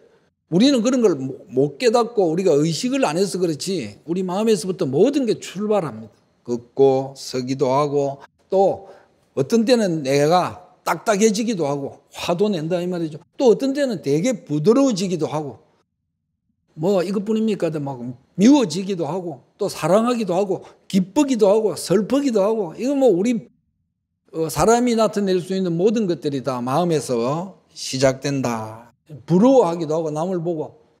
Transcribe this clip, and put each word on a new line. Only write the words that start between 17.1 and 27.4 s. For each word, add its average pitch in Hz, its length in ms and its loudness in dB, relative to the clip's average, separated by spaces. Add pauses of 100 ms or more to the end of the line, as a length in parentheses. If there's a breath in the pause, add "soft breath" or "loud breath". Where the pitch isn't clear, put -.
막 139 220 -8 (340)
미워지기도 190 720 2
하고, 170 380 -8 (140)
또 196 100 -2
사랑하기도 214 640 0
하고, 196 300 -2 (240 loud breath)
기쁘기도 220 600 2
하고, 202 280 2
슬프기도 220 640 0
하고, 202 340 -2
이거 247 180 -2
뭐 269 140 4
우리, 208 400 0 (840)
어, 160 160 -4
사람이 233 460 2
나타낼 202 460 0
수 185 140 -6
있는 185 220 -2
모든 214 300 2
것들이 143 360 -4
다 123 180 -4
마음에서 147 1000 -2 (120)